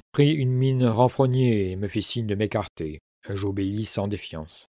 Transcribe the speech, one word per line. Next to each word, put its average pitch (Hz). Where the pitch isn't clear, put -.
prit 147
une 131
mine 127
renfrognée 123
et 92
me 101
fit 101
signe 113
de 101
m'écarter. 98
J'obéis 101
sans 101
défiance. -